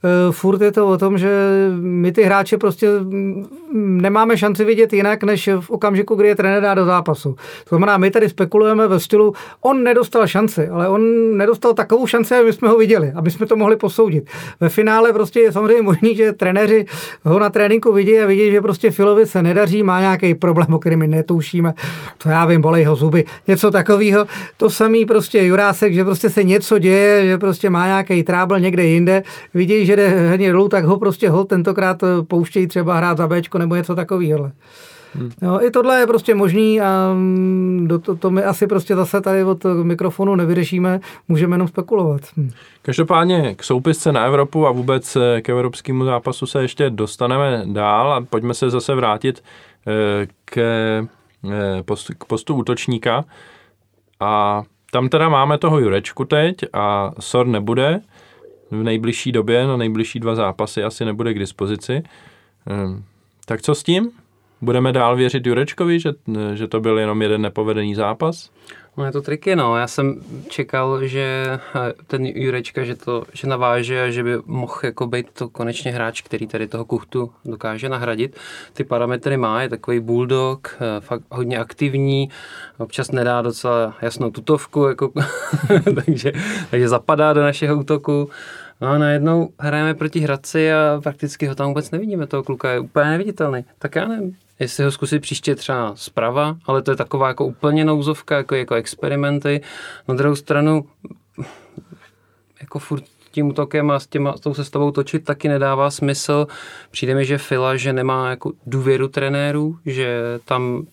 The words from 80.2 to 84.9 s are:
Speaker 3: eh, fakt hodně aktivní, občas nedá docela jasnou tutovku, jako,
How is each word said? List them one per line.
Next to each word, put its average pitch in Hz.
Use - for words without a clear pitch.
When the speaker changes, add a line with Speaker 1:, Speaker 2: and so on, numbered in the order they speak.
Speaker 3:
eh, 110
fakt 117
hodně 123
aktivní, 139
občas 117
nedá 120
docela 117
jasnou 117
tutovku, -
jako, 135